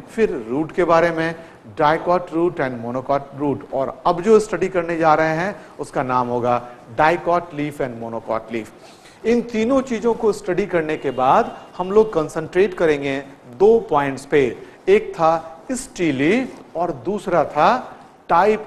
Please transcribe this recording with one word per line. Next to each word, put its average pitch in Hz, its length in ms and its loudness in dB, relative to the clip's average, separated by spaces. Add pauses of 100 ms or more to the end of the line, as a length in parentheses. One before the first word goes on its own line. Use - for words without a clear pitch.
फिर 185 420 -2
root 151 220 -4
के 180 120 0
बारे 165 260 4
में, 165 240 -4 (460)
dicot 165 480 2
root 165 280 0
and 131 300 -4
monocot 131 340 -2 (220)
root। 139 300 -4
और 127 340 -4
अब 170 160 0
जो 214 180 6
study 185 280 -2
करने 170 300 -2
जा 160 160 4
रहे 160 220 2
हैं 190 200 -4 (240)
उसका 147 220 -4
नाम 127 260 0
होगा 120 400 0 (320)
dicot 170 540 0
leaf 147 260 -6
and 120 240 -6
monocot 113 480 -6
leaf। 110 160 -6 (580)
इन 233 160 2
तीनों 233 380 0
चीजों 233 340 -2
को 214 180 2
study 185 340 -4
करने 160 300 -2
के 147 140 -4
बाद 147 460 2 (200)
हम 185 160 -4
लोग 214 200 4
concentrate 165 640 0
करेंगे 143 440 0 (400)
दो 220 220 6
points 139 460 0
पे, 135 320 2 (300)
एक 208 260 4
था 165 340 2 (240)
steely 180 760 0 (280)
और 170 160 -2
दूसरा 165 520 -2
था 190 540 0 (340)
type 202 340 4